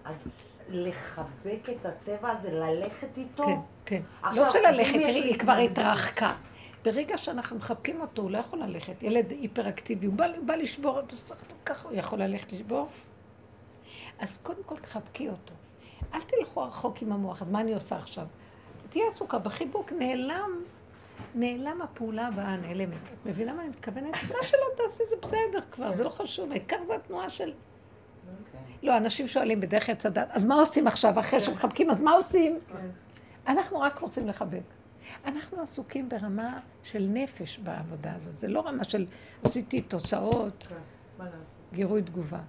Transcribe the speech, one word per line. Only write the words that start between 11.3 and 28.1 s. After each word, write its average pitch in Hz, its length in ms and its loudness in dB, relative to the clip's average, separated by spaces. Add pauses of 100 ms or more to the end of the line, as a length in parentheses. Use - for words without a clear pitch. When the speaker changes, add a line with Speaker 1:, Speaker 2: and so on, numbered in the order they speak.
Speaker 2:
ככה - 220 -6
הוא 220 100 -4
יכול 208 240 -4
ללכת 190 300 -2
לשבור. 226 360 -4 (1300)
אז - 240 -6
קודם 359 240 -8
כל 302 100 -8
תחבקי - 520 -10
אותו. - 260 -12 (600)
אל 330 60 -2
תלכו - 420 0
רחוק 240 400 -4
עם 214 100 -2
המוח, 196 300 -4
אז 170 60 -6
מה 208 120 2
אני 220 140 0
עושה - 220 -4
עכשיו? 160 300 -10 (640)
תהיי 440 180 2
עסוקה 392 300 -2
בחיבוק, 269 540 -4
נעלם, 285 580 -2 (840)
נעלם 247 480 -2
הפעולה 226 440 -4
הבאה, 196 300 -2
נעלמת. 175 520 -4 (120)
את - 60 -10
מבינה 220 260 -2
מה 330 100 -6
אני 320 60 -6
מתכוונת? 262 460 -8
מה 508 280 -4
שלא 539 180 6 (160)
תעשי 466 340 -2
זה 453 120 2
בסדר 427 380 0 (100)
כבר, 240 220 -4
זה 202 120 0
לא 330 60 0
חשוב, 359 400 -6
העיקר 285 260 -2 (100)
זה 440 80 0
התנועה 370 360 -6
של 320 220 -6 (880)